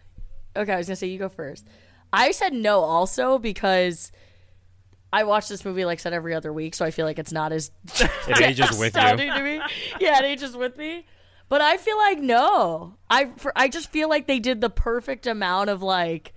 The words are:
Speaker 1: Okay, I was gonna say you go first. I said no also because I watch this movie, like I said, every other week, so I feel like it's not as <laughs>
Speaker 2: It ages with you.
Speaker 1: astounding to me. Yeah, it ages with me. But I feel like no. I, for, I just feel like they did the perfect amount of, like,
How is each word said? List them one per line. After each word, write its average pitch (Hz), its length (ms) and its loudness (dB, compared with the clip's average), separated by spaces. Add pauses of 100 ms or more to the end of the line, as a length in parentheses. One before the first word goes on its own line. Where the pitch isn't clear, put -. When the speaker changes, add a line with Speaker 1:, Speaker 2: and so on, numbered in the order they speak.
(560)
Speaker 1:
Okay, 208 160 -2
I 185 40 0
was 175 100 -4
gonna 185 100 -6
say 185 120 -6
you 185 100 -8
go 190 100 -6
first. 151 380 -14 (460)
I 233 180 4
said 381 220 -2
no 214 280 2
also 190 580 2
because 185 720 0 (1000)
I 214 120 4
watch 208 240 2
this 196 160 -10
movie, 185 200 -4
like 170 140 -2
I - 40 -16
said, 170 100 -6
every 165 220 -4
other 160 180 -6
week, 160 220 -6
so 185 100 -2
I 160 60 0
feel 160 160 -2
like 156 120 -4
it's 156 140 -6
not 156 200 -2
as 160 180 -4 (140)
<laughs> - 160 -2 (280)
Speaker 2:
It 123 120 4
ages 131 300 4
with 107 100 0
you. 113 60 2 (140)
Speaker 1:
astounding 247 320 4
to 277 100 -2
me. 302 180 -4 (400)
Yeah, 311 180 4
it 269 60 4
ages 277 320 -4
with 247 200 -6
me. 320 300 -10 (420)
But 285 140 2
I 320 160 4
feel 427 180 -2
like 403 220 4
no. 233 760 2 (120)
I, 262 280 2
for, 277 200 -6
I 262 120 4
just 294 220 -8
feel 311 200 0
like 302 160 0
they 269 120 2
did 233 220 -2
the 233 80 2
perfect 240 580 -2
amount 202 440 0
of, 190 120 -2
like, 175 540 -2